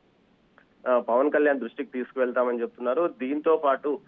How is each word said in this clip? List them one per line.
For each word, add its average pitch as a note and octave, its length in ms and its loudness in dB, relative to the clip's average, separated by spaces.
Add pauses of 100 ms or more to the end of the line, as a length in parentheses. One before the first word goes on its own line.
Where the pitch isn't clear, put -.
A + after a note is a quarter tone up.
(880)
ఆ, B2 100 4
పవన్ A#2+ 320 2
కళ్యాణ్ D3 300 2
దృష్టికి A#2 300 -8
తీసుకువెళ్తామని B2 720 -2
చెప్తున్నారు. B2 580 -2
దీంతో D3+ 380 0
పాటు C#3+ 520 -2